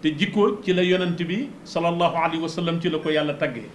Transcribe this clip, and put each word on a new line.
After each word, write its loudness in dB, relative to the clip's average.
te 2
jikko 2
ci 0
la 4
Yonent 2
bi -2
sallallahu 0
alayhi 0
wa -4
sallam -2
ci 0
la -2
ko -4
Yàlla 0
taggee. -4